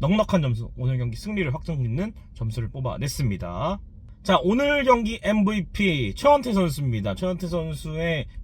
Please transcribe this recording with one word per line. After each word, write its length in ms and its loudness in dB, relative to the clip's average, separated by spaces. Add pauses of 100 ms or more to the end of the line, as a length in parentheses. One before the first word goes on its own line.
넉넉한 420 4
점수, 340 -2
오늘 220 0
경기 180 -4
승리를 380 -2
확정짓는 580 -2 (220)
점수를 360 -4
뽑아냈습니다. 1080 -4 (460)
자, 200 4
오늘 400 2
경기 380 4
엠브이피 920 2
최원태 380 4
선수입니다. 640 0
최원태 320 -2
선수의 760 -4 (180)